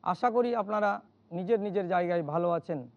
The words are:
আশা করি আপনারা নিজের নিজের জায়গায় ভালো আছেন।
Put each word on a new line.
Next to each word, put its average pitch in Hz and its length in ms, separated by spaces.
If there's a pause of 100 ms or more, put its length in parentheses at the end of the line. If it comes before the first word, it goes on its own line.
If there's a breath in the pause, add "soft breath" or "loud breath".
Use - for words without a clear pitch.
আশা 185 280
করি 240 240
আপনারা 208 460 (320)
নিজের 185 280
নিজের 196 280
জায়গায় 175 340
ভালো 165 280
আছেন। 165 300 (160)